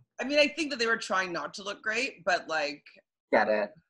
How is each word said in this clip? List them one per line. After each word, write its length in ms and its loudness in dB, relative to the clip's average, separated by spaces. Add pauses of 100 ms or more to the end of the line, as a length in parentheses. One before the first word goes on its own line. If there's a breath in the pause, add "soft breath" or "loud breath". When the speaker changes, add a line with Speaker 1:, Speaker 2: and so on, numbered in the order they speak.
(200)
Speaker 1:
I 40 -2
mean, 140 2
I 100 6
think 200 -4
that 100 -6
they 80 0
were 120 2
trying 340 -2
not 220 -6
to 80 -14
look 200 -8
great, 440 -4
but, 200 2
like, 380 -4 (480)
Speaker 2:
Get 160 4
it. 220 2 (200)